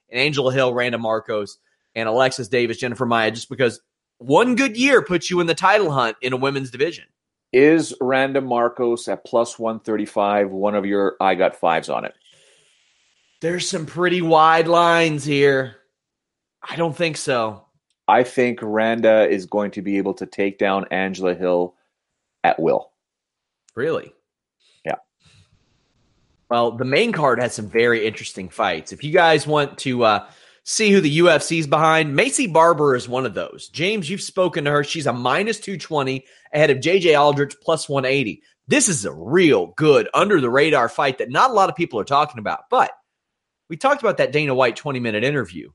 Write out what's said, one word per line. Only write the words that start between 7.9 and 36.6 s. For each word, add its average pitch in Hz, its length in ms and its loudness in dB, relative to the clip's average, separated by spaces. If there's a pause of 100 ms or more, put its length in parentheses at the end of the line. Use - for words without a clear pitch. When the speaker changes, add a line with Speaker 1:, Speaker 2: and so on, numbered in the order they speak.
Speaker 2:
Randa 135 400 0
Marcos 120 680 -2
at 95 160 -6
plus 117 340 -2
one 113 220 -6
thirty-five 104 720 -2
one 98 240 -2
of 101 120 -2
your 101 340 -2
I 95 140 2
got 90 220 0
fives 80 320 -2
on 62 160 -6
it? - 100 -12 (1300)
Speaker 1:
There's 170 280 -4
some 165 180 -6
pretty 175 360 -2
wide 160 460 6
lines 170 560 4
here. 139 520 2 (840)
I - 140 -12
don't 165 200 -2
think 165 200 -4
so. 113 500 -4 (400)
Speaker 2:
I 113 160 4
think 123 400 -2
Randa 110 680 2
is 95 180 -2
going 101 260 -4
to 104 100 -10
be 98 160 -2
able 98 160 -2
to 95 120 -12
take 98 320 -6
down 98 340 -2
Angela 92 420 -4
Hill 90 400 -2 (680)
at - 160 0
will. 73 320 -2 (840)
Speaker 1:
Really? 135 400 -6 (680)
Speaker 2:
Yeah. - 120 -6 (1500)
Speaker 1:
Well, 117 220 2
the 120 120 -6
main 175 280 0
card 139 280 0
has 120 120 -4
some 107 160 -10
very 117 380 0
interesting 107 420 -10
fights. 90 440 -4
If 95 100 -18
you 151 100 -8
guys 160 340 4
want 147 320 -2
to, 123 260 -2
uh, 104 240 2 (360)
see 214 280 0
who 196 80 6
the 156 100 2
U 165 180 4
F 151 140 4
C's 165 240 -4
behind, 160 480 2
Macy 254 320 0
Barber 160 480 4
is 117 140 -4
one 127 180 -4
of 101 80 -8
those. - 380 -10
James, 180 360 -4
you've 196 120 -8
spoken 180 440 -4
to 143 60 -2
her. 147 140 0
She's 147 240 -6
a 120 40 0
minus 147 460 -2
two 202 200 -12
twenty 135 480 -6 (260)
ahead 151 180 2